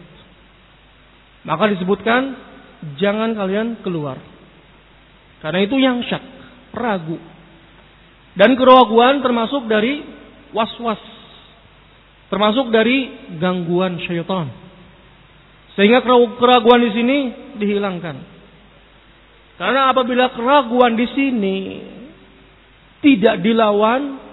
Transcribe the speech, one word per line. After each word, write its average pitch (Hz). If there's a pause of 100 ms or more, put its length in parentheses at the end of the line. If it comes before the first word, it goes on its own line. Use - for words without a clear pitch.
(1400)
Maka 175
disebutkan, 226 (640)
jangan 214
kalian 214
keluar. 151 (1300)
Karena 160
itu 233
yang 254
syak, 170 (480)
ragu. 190 (1200)
Dan 220
keraguan 254
termasuk 240
dari 226 (500)
was-was. 220 (1300)
Termasuk 214
dari 240 (300)
gangguan 180 (100)
syaitan. 170 (1300)
Sehingga 226
keragu-, 240
keraguan 240
di 220
sini 240 (400)
dihilangkan. 196 (1400)
Karena 254
apabila 254
keraguan 247
di 233 (100)
sini 220 (1400)
tidak 214
dilawan, 226 (120)